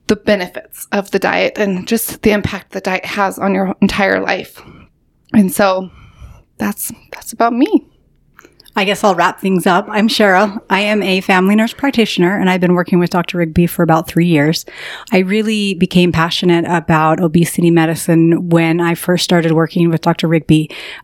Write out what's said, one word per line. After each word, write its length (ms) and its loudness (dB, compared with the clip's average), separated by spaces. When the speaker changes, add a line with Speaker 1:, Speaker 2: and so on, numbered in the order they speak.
Speaker 1:
the 80 2
benefits 720 -4
of 220 -4
the 80 0
diet 360 -2
and 300 -4
just 360 -4
the 100 4
impact 400 -4
the 80 -8
diet 240 -6
has 340 -4
on 160 0
your 260 -2
entire 400 2
life. 400 -6
And 200 4
so 360 0
that's, 320 -6
that's 200 -16
about 200 0
me. 380 0
Speaker 2:
I 60 0
guess 180 -4
I'll 120 2
wrap 260 -2
things 260 0
up. 220 2
I'm 180 0
Cheryl. 600 2
I 120 0
am 220 -2
a 200 -2
family 340 2
nurse 160 0
practitioner, 680 0
and 120 0
I've 100 0
been 140 2
working 240 0
with 100 2
Doctor 300 -4
Rigby 280 0
for 160 -2
about 240 0
three 200 0
years. 400 0
I 100 2
really 520 -2
became 400 2
passionate 560 0
about 500 0
obesity 520 0
medicine 800 2
when 320 2
I 120 0
first 300 -2
started 280 2
working 360 2
with 140 -2
Doctor 260 0
Rigby. 420 2